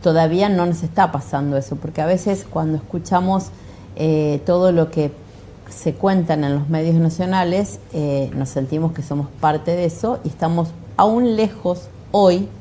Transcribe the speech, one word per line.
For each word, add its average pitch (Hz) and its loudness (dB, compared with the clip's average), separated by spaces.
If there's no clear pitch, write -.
todavía 165 4
no 180 4
nos 175 0
está 190 2
pasando 143 -2
eso, 135 -4
porque 160 -6
a 156 0
veces 190 0
cuando 156 -2
escuchamos, 185 0
eh, 151 2
todo 180 4
lo 160 2
que 147 0
se - -4
cuentan 170 2
en 143 0
los 143 -2
medios 160 2
nacionales, 180 0
eh, 143 -2
nos 135 -2
sentimos 151 -2
que 160 -8
somos 143 -4
parte 151 0
de 175 0
eso 220 -2
y - -2
estamos 165 0
aún 226 4
lejos 180 -2
hoy 196 4